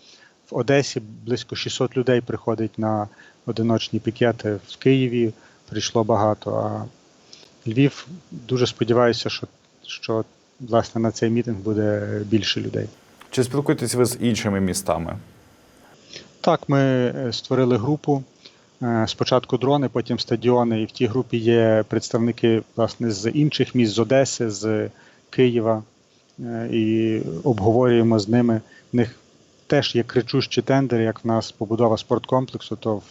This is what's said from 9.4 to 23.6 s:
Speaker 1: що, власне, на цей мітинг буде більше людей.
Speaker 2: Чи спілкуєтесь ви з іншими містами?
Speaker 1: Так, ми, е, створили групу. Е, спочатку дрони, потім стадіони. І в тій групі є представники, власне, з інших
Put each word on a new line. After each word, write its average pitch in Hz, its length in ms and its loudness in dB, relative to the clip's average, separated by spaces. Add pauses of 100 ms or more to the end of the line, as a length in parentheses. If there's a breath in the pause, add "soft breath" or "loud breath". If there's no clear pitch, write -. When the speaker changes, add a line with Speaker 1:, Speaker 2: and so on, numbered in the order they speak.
Speaker 1:
що, - 380 -4 (360)
власне, 113 400 0
на 113 100 2
цей 117 200 -2
мітинг 117 280 -2
буде 104 500 -2 (160)
більше 104 360 0
людей. 107 280 -6 (420)
Speaker 2:
Чи 131 140 0
спілкуєтесь 139 500 -2
ви 123 100 4
з 117 160 -2
іншими 104 400 0
містами? 85 560 -2 (1200 loud breath)
Speaker 1:
Так, - 280 0
ми, 143 120 2
е, 127 520 0
створили 127 440 0
групу. 139 460 -2 (600 loud breath)
Е, 117 260 0
спочатку - 500 0
дрони, 135 300 0
потім 120 300 -4
стадіони. 117 640 0
І - 20 -2
в 104 60 -8
тій - 160 -2
групі 123 300 -2
є 113 520 4
представники, 113 760 0 (140)
власне, 117 340 -2
з 104 200 -2
інших 147 440 0